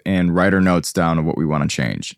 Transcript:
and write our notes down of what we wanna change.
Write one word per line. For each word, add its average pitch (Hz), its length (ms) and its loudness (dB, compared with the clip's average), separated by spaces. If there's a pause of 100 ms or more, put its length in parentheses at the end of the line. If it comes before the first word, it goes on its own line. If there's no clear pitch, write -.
and 90 300 0
write 92 180 4
our 95 80 2
notes 90 320 2
down 82 280 0
of 80 40 -2
what 80 140 -2
we 80 80 0
wanna 73 220 -2
change. - 500 -6